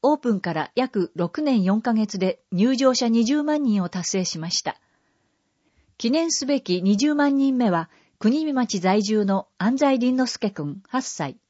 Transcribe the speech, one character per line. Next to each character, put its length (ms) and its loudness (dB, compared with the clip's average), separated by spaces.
オ 120 4
ー 20 0
プ 160 -2
ン 80 0
か 120 -4
ら 240 -4
約 400 -2
六 260 -4
年 220 2
四 180 2
ヶ 100 -2
月 280 -2
で 200 -2
入 240 2
場 180 4
者 140 0
二 160 4
十 180 0
万 200 0
人 200 2
を 60 -4
達 220 -6
成 140 -2
し 140 -6
ま 100 -8
し 140 -4
た。 180 -8
記 140 -2
念 180 0
す 160 -6
べ 140 0
き 220 -2
二 140 4
十 180 0
万 220 2
人 220 2
目 120 2
は、 200 0
国 240 2
見 80 -2
町 260 -2
在 240 2
住 220 0
の 240 0
安 200 0
西 200 2
凛 160 0
之 140 0
介 240 -4
く 100 -8
ん、 260 -8
八 140 -4
歳。 340 -8